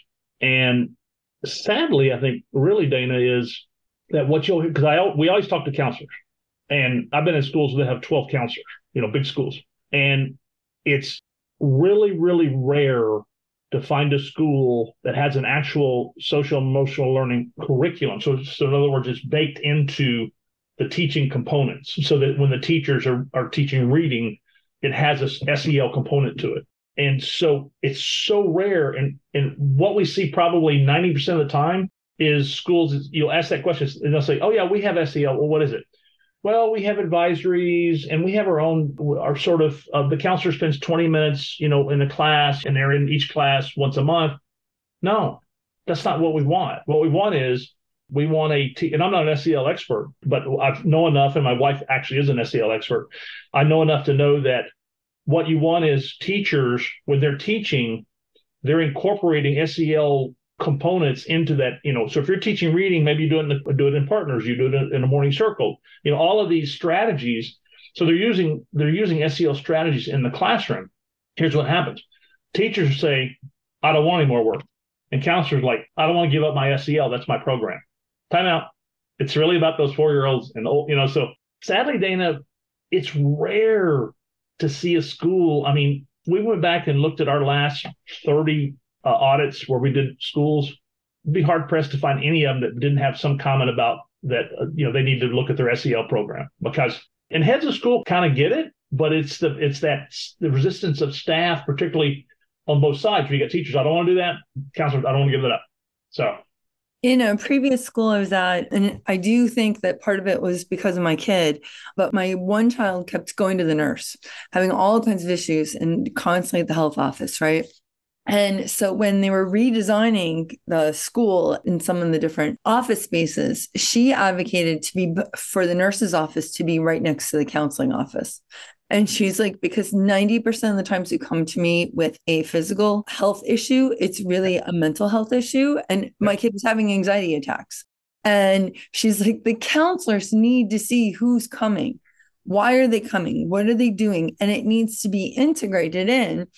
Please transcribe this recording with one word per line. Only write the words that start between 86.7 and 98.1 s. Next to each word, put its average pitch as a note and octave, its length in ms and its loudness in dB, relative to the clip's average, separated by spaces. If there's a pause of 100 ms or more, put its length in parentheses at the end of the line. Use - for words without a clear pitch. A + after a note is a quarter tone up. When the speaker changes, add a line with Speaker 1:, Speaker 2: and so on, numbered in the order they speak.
Speaker 1:
and C#3+ 140 2
looked D#3 180 0
at D3 80 0
our C#3+ 160 2
last C#3 420 0 (400)
thirty, D3+ 500 0 (280)
uh, C3+ 60 0
audits C#3 600 2
where B2+ 100 0
we C3+ 120 2
did C3 280 -2
schools. D3 540 0 (560)
Be E3+ 120 0
hard D#3+ 280 0
pressed D#3 220 0
to C#3+ 60 -2
find C#3 260 0
any D#3 220 2
of C3 100 0
them B2+ 60 -4
that A#2 180 -4
didn't C#3+ 180 2
have C3+ 220 0
some C#3 180 0
comment C3+ 320 0
about A#2 300 0 (240)
that, A#2+ 220 -2 (140)
uh, - 140 -4
you D3+ 120 -2
know, A#2 60 0
they C3+ 120 0
need C3 160 0
to B2+ 80 0
look B2 220 0
at C3 80 -2
their B2 120 0
S A#2+ 160 -2
E B2+ 80 0
L A2+ 140 -2
program G#2 400 -4 (140)
because, A#2+ 380 -2 (300)
and D#3+ 140 0
heads C4+ 220 2
of C4 100 -2
school A#3+ 300 0
kinda F3 260 2